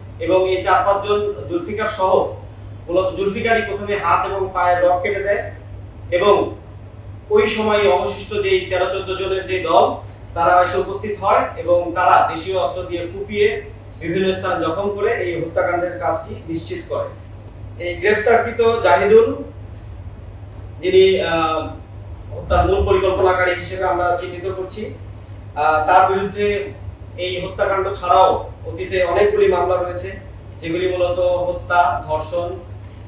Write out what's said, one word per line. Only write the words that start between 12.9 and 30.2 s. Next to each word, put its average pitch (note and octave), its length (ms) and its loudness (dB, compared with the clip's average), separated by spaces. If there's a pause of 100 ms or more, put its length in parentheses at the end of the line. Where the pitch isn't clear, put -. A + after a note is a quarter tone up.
কুপিয়ে G#3 560 -2 (380)
বিভিন্ন F#3 320 0
স্থান F3 300 -2
জখম F3 320 -2
করে G#3+ 180 0
এই F3 280 -4
হত্যাকাণ্ডের F3 580 -2
কাজটি E3 360 -4 (140)
নিশ্চিত E3 300 -6 (100)
করে। C#3+ 200 -4 (760)
এই F3 100 -4
গ্রেফতারকৃত A3+ 880 2
জাহিদুল, G#3 520 6 (1500)
যিনি, F#3 400 6
আহ, E3 460 0 (680)
হত্যার F3 320 2
মূল F#3+ 180 4
পরিকল্পনাকারী F#3 680 4
হিসেবে F#3 300 -6
আমরা F3 360 2
চিহ্নিত F#3 320 -6
করছি, F#3 420 -8 (600)
আহ, D#3 320 2
তার F#3 260 6
বিরুদ্ধে G3+ 600 -2 (440)
এই F3+ 300 -4
হত্যাকাণ্ড F#3+ 460 0
ছাড়াও F3+ 580 4 (160)
অতীতে F#3 380 0
অনেকগুলি G3+ 440 4
মামলা F3+ 280 2
রয়েছে, F3+ 340 -4 (500)